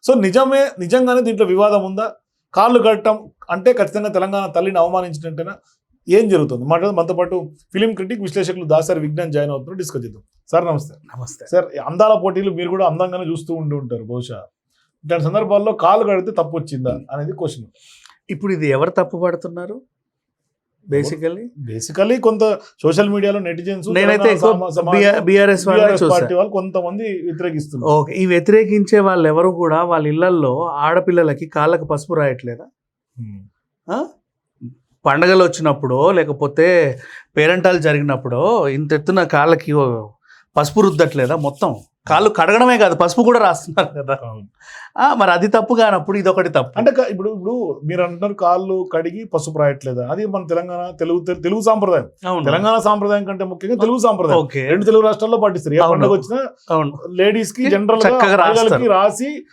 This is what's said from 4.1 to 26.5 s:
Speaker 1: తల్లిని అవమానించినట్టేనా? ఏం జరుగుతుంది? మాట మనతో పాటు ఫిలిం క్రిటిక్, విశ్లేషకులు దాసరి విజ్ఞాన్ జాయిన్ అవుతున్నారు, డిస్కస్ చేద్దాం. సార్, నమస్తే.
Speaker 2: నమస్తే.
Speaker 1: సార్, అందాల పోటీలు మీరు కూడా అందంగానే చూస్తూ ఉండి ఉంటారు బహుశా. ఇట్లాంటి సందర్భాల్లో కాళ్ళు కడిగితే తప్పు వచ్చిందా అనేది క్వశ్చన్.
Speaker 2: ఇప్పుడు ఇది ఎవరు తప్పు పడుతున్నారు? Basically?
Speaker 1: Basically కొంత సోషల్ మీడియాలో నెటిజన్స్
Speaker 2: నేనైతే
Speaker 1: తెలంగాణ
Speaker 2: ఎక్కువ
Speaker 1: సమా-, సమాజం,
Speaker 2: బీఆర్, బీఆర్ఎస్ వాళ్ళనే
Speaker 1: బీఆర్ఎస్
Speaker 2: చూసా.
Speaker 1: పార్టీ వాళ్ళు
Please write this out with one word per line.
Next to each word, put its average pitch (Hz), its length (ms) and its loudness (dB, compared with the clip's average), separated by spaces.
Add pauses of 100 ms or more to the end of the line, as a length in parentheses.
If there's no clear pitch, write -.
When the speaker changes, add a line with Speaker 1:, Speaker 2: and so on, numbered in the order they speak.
Speaker 1:
తల్లిని 180 320 -2
అవమానించినట్టేనా? 170 760 -4 (560)
ఏం 208 200 4
జరుగుతుంది? 139 360 0
మాట 170 200 0
మనతో 180 300 -2
పాటు 175 360 -4 (220)
ఫిలిం 214 220 0
క్రిటిక్, 196 260 -8
విశ్లేషకులు 185 440 -4
దాసరి 156 360 0
విజ్ఞాన్ 151 320 -6
జాయిన్ 147 180 -2
అవుతున్నారు, 143 280 -10
డిస్కస్ 143 260 -10
చేద్దాం. 104 180 -18 (280)
సార్, 175 160 0
నమస్తే. 151 280 -6 (220)
Speaker 2:
నమస్తే. - 360 -16
Speaker 1:
సార్, 175 120 2
అందాల 143 600 2
పోటీలు 190 260 -2
మీరు 175 180 -6
కూడా 190 180 0
అందంగానే 180 440 -4
చూస్తూ 165 240 -8
ఉండి 151 200 -6
ఉంటారు 120 300 -8
బహుశా. 120 380 -10 (640)
ఇట్లాంటి 151 200 -2
సందర్భాల్లో 202 480 0
కాళ్ళు 202 320 2
కడిగితే 196 260 -2
తప్పు 165 260 -4
వచ్చిందా 127 440 -6 (100)
అనేది 147 220 -8
క్వశ్చన్. 120 340 -10 (640)
Speaker 2:
ఇప్పుడు 190 220 -4
ఇది 156 160 -2
ఎవరు 139 220 0
తప్పు 180 340 -4
పడుతున్నారు? 175 580 -8 (1080)
Basically? 156 520 -4
Speaker 1:
Basically 170 800 -4
కొంత 220 380 2 (240)
సోషల్ 160 260 2
మీడియాలో 202 300 0
నెటిజన్స్ 175 500 -8
Speaker 2:
నేనైతే 202 280 2
Speaker 1:
తెలంగాణ 208 180 4
Speaker 2:
ఎక్కువ 214 180 4
Speaker 1:
సమా-, 180 180 -4
సమాజం, 170 280 0
Speaker 2:
బీఆర్, 202 220 4
బీఆర్ఎస్ 196 480 4
వాళ్ళనే 208 180 6
Speaker 1:
బీఆర్ఎస్ 190 160 2
Speaker 2:
చూసా. 175 160 4
Speaker 1:
పార్టీ 127 160 0
వాళ్ళు 196 180 0